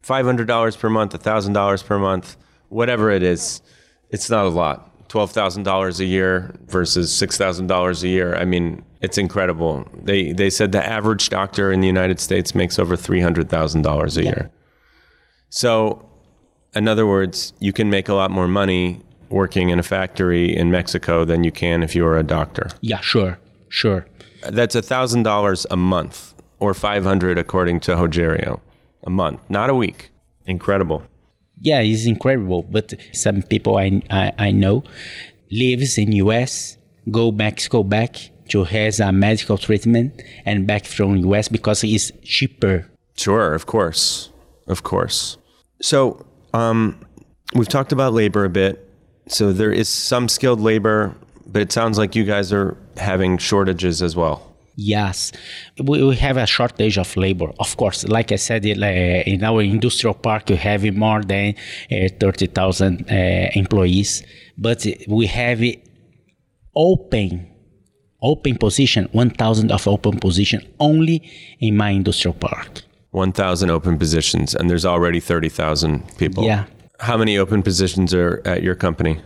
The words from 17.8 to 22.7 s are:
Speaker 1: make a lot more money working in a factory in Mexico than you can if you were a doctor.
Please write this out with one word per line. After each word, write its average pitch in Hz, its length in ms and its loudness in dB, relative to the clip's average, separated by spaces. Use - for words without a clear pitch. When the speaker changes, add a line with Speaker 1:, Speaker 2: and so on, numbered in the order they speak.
Speaker 1:
make 95 200 0
a 101 120 2
lot 95 100 0
more 92 160 0
money 92 540 0
working 95 400 0
in 87 100 2
a 85 40 -2
factory 90 640 0
in 87 160 2
Mexico 85 540 0
than 82 180 2
you 82 80 2
can 85 320 0
if 80 120 -4
you 85 80 2
were 80 140 2
a 80 60 2
doctor. 78 460 -4